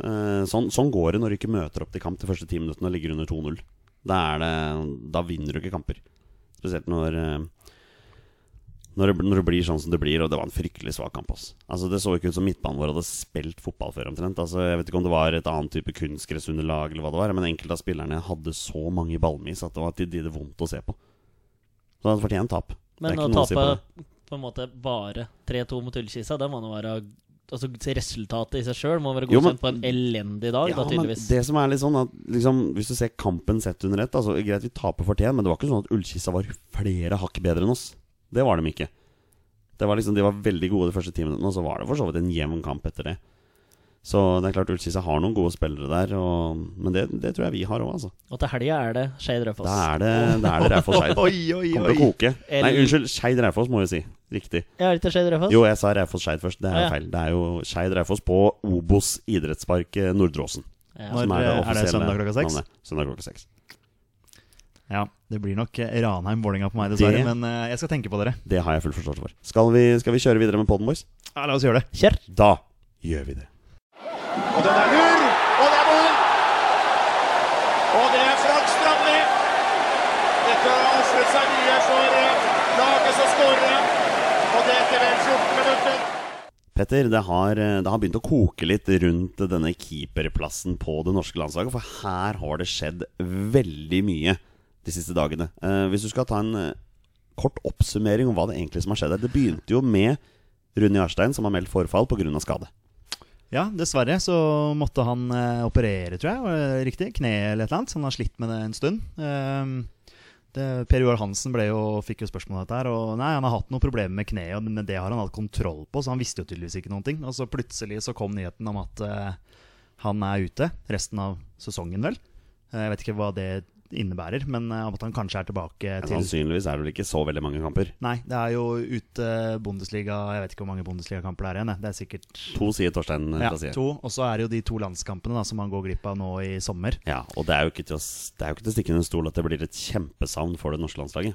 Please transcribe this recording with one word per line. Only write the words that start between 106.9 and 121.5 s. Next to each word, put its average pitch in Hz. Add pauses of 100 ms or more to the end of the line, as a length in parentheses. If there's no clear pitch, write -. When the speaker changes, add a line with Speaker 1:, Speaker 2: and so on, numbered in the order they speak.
Speaker 3:
Kne 107
eller 110
et 107
eller 160
annet, 240
så -
han 151
har 139
slitt -
med 113
det 113
en 110
stund. 196 (160)
Ehm, 135 (640)
det, 131
Per 127
Joar 123
Hansen 104
ble 113
jo, 107
fikk -
jo 107
spørsmål 95
om 92
dette 117
her, 127
og 113
nei, 147
han 135
har 123 (100)
hatt -
noen 131
problemer 110
med 101
kneet, 95
men 107
det 95
har 92
han 120
hatt 98
kontroll 87
på, 139
så 131
han 127
visste 123
jo -
tydeligvis 85
ikke 92
noen 101
ting. 151
Og 127
så 123
plutselig 110
så 120
kom 101
nyheten 95
om 104
at, -
eh, 101 (680)
han 104
er 98
ute 165 (180)
resten 104
av 95 (200)